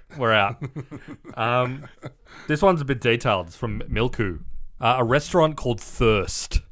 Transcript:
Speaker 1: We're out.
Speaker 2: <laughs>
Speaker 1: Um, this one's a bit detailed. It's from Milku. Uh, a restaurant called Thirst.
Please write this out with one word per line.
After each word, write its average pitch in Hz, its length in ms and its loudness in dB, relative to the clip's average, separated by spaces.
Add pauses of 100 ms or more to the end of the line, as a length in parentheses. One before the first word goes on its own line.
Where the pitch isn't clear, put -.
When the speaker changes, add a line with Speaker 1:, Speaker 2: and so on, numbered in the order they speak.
(160)
Speaker 1:
We're 117 160 0
out. 104 300 2 (400)
Speaker 2:
<laughs> - 320 -18
Speaker 1:
Um, 127 520 -2 (600)
this 151 140 0
one's 185 180 6
a 143 40 -4
bit 131 160 -2
detailed. 113 480 0
It's 85 80 -18
from 107 260 -6
Milku. 110 580 -2 (400)
Uh, 123 180 2
a 123 60 2
restaurant 151 520 2
called 117 240 -2
Thirst. - 920 0